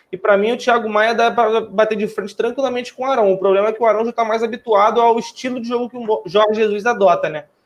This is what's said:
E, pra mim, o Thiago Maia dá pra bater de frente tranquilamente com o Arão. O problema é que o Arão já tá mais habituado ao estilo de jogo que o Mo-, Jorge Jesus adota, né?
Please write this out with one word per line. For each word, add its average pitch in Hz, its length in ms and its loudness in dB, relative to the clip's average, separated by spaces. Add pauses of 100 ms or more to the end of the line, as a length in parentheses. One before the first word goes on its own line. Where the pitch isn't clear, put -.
(120)
E, 185 60 -10
pra 202 200 2
mim, 214 160 0
o 240 40 -2
Thiago 233 320 0
Maia 214 240 2
dá 233 180 2
pra 220 300 0
bater 214 360 -2
de 208 100 -2
frente 208 280 -10
tranquilamente 247 580 -4
com 247 100 -10
o - 20 -6
Arão. 233 280 2
O 190 40 -2
problema 196 320 2
é 220 40 -2
que 226 80 -12
o 233 40 2
Arão 220 200 2
já 233 60 -4
tá 233 120 -2
mais 220 200 -2
habituado 220 580 2
ao 233 180 4
estilo 254 400 -8
de 226 80 -10
jogo 240 220 -4
que 254 80 -16
o 240 40 -10
Mo-, 214 240 -2
Jorge 214 360 2
Jesus 208 240 0
adota, 190 440 2
né? 151 160 -10 (200)